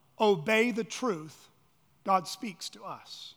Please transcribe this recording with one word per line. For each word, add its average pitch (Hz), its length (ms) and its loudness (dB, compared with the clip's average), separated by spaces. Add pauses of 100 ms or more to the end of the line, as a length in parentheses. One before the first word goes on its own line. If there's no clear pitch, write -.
(200)
obey 220 520 4
the 220 120 -2
truth 165 680 -6 (540)
God 185 240 2
speaks - 420 -10
to 208 140 -20
us. - 540 -14